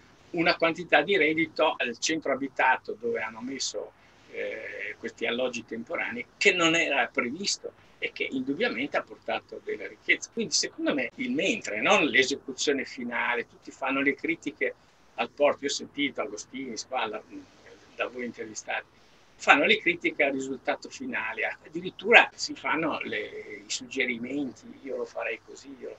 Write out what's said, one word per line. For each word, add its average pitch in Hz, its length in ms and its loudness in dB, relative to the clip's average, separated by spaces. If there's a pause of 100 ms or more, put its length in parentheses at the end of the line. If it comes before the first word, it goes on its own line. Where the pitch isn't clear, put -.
(320)
una 170 260 2
quantità 160 440 4
di 190 140 4
reddito 156 640 2
al 120 200 -2
centro 147 360 0
abitato 131 640 2
dove 117 220 -2
hanno 113 180 -8
messo, 127 540 -6 (380)
eh, 104 640 -6
questi 113 280 -8
alloggi 120 380 -2
temporanei 117 640 -6 (100)
che 196 160 6
non 170 240 6
era 143 320 2
previsto 131 640 -2 (280)
e 156 120 -4
che - 180 -4
indubbiamente 139 680 -2
ha - 60 -2
portato - 600 -6
della - 240 -6
ricchezza. - 460 -2
Quindi 226 200 -2
secondo - 400 0
me 127 220 -2
il - 160 -2
mentre, 120 480 0
non 180 240 6
l'esecuzione 131 800 2
finale, 120 640 -4
tutti - 240 -20
fanno 139 300 -2
le 139 120 2
critiche - 640 -4 (400)
al 120 140 -4
porto, 139 340 2
io 143 60 -2
ho - 40 -4
sentito 139 460 -4
Agostini, 113 560 -8
Spalla, 113 460 -4 (760)
da 110 120 -2
voi 123 180 -8
intervistati, 113 720 -8 (420)
fanno 143 240 6
le 202 160 6
critiche 170 460 2
al 139 80 2
risultato 135 560 -4
finale, - 760 -4
addirittura 185 720 4
si 147 200 -8
fanno 139 440 -2
le, 107 640 -8
i - 40 -10
suggerimenti, 123 1160 -4
io 127 140 -8
lo 120 80 -4
farei 113 400 -6
così, 131 340 -18
io - 100 -10
lo - 100 -14